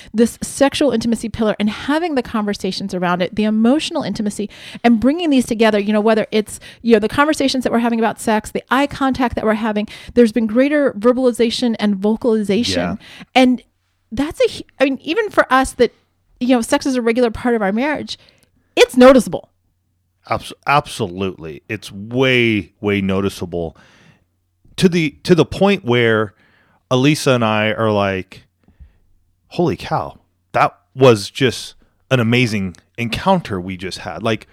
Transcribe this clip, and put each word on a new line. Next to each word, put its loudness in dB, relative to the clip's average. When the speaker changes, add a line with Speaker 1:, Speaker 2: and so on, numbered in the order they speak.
Speaker 1:
this 2
sexual 0
intimacy -2
pillar -2
and 0
having -4
the 0
conversations -6
around -2
it, -4
the 0
emotional 0
intimacy, -6
and 6
bringing 0
these 2
together?" 2
You -2
know, 2
whether 2
it's, -4
you 2
know, 6
the 0
conversations 0
that -2
we're 2
having 0
about -2
sex, -2
the -6
eye 2
contact -2
that -4
we're 2
having, -4
there's 6
been 0
greater 2
verbalization 0
and 0
vocalization. 0
Speaker 2:
Yeah. -4
Speaker 1:
And 4
that's -4
a 2
hu-, -12
I 4
mean, 0
even -4
for 2
us 2
that, 2
you -2
know, 4
sex -2
is 0
a -2
regular 0
part -2
of -2
our 0
marriage, -4
it's 0
noticeable. 6
Speaker 2:
Abs-, -6
absolutely. -4
It's -10
way, 0
way 0
noticeable -4
to 4
the, 0
to 2
the 4
point 0
where 0
Elisa 2
and 2
I 0
are 0
like, -4
"Holy -2
cow, -8
that 0
was 6
just -4
an 2
amazing 0
encounter -2
we -8
just -10
had." -12
Like, -2